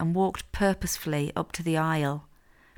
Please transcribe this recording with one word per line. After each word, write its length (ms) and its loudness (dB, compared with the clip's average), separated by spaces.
and 140 0
walked 360 0
purposefully 840 0
up 160 -4
to 100 -8
the 140 2
aisle. 500 0